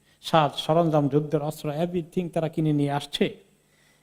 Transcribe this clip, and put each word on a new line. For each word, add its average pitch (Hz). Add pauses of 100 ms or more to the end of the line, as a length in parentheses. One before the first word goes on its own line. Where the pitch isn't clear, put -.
(220)
সাজ 151
সরঞ্জাম, 156
যুদ্ধের 147
অস্ত্র, 151
everything 170
তারা 160
কিনে 156
নিয়ে 143
আসছে। 143 (680)